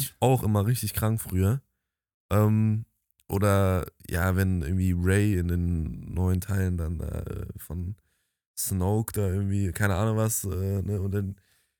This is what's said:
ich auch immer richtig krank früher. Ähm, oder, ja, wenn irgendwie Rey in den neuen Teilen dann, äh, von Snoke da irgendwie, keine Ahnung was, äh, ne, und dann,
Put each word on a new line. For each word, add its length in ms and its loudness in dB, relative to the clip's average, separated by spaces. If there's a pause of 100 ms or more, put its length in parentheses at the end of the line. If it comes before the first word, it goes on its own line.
ich 140 -12
auch 240 2
immer 240 2
richtig 260 -2
krank 280 0
früher. 400 0 (720)
Ähm, 540 2 (440)
oder, 560 2 (240)
ja, 260 2
wenn 260 2
irgendwie 340 0
Rey 420 2
in 100 0
den 680 -2
neuen 280 0
Teilen 360 -2
dann, 220 -4
äh, 460 -8 (120)
von 380 -8 (640)
Snoke 540 0
da 140 0
irgendwie, 440 0
keine 240 0
Ahnung 220 0
was, 260 0
äh, 400 -2
ne, 180 -2
und 100 -2
dann, 240 -4 (440)